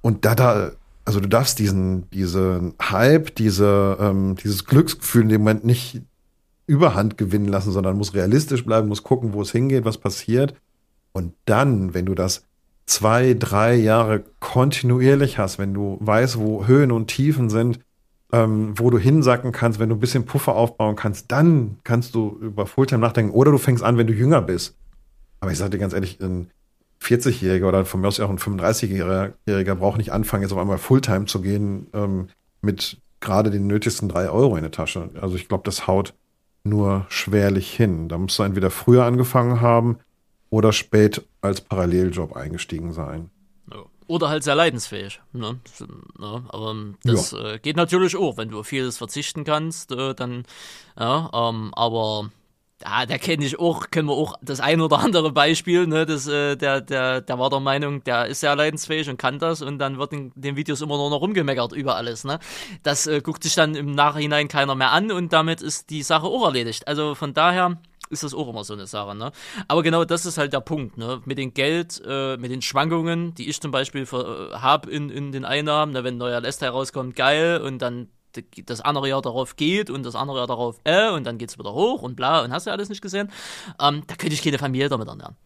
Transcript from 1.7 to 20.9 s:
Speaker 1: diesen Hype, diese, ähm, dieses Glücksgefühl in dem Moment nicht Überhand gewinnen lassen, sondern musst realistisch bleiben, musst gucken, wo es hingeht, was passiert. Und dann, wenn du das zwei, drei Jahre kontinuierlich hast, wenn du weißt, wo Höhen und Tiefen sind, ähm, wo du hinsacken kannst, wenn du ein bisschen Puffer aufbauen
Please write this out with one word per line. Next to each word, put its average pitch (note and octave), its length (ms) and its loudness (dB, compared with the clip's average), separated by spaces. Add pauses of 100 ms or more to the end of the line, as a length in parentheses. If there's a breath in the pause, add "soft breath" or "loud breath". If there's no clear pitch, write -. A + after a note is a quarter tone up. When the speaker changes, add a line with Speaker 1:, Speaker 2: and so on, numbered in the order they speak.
Speaker 1:
diesen F#2 680 0
Hype, C#3 540 4
diese, G2+ 640 4
ähm, F#2+ 360 2
dieses G2+ 280 -4
Glücksgefühl - 600 4
in A2 60 4
dem G#2+ 120 6
Moment G#2+ 240 4
nicht A#2+ 360 0 (640)
Überhand A2 520 4
gewinnen G2+ 320 0
lassen, G2 240 0
sondern F#2+ 240 0
musst G2+ 160 -2
realistisch A#2+ 500 2
bleiben, A2 240 2
musst G2+ 160 -4
gucken, B2 300 0
wo G#2 80 -2
es G2 100 -4
hingeht, B2+ 320 2
was A2 140 -2
passiert. B2 560 0 (580)
Und E2+ 220 -8 (120)
dann, G#2+ 480 2
wenn F2+ 120 -2
du F#2+ 100 -2
das F#2 300 -2 (400)
zwei, A#2+ 480 4
drei A2 420 4
Jahre A2 480 4 (160)
kontinuierlich B2+ 960 4
hast, F#2+ 220 -2
wenn G2 140 -2
du G2 260 -4
weißt, A2+ 400 2
wo G#2+ 280 -2
Höhen C3 240 8
und A2+ 160 0
Tiefen C3 420 2
sind, A#2 300 2 (520)
ähm, A2 460 2
wo A#2 120 4
du A#2+ 80 4
hinsacken B2 540 4
kannst, A2+ 280 0
wenn A2 100 2
du A2+ 60 2
ein G#2 40 -4
bisschen B2 260 0
Puffer C#3+ 300 -2
aufbauen G#2+ 400 2